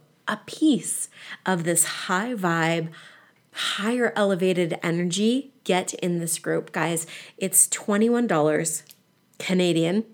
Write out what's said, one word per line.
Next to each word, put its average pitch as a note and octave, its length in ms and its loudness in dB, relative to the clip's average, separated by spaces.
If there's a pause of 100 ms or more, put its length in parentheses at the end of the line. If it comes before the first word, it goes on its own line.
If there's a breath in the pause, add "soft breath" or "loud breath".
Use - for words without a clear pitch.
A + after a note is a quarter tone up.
(300)
a G#3+ 160 -4
piece - 600 0 (380 loud breath)
of F3+ 180 0
this E3 220 2
high G3+ 480 -4
vibe, E3 560 0 (640 loud breath)
higher A#3 600 -2
elevated F#3 720 2
energy, F#3 720 0 (100)
get F#3 320 0
in F3 240 -2
this E3 180 -4
group. D#3+ 360 -4
Guys, E3 340 -2 (300 loud breath)
it's - 300 2
twenty-one A3+ 600 2
dollars D#3 560 2 (560)
Canadian, F3+ 640 2 (100)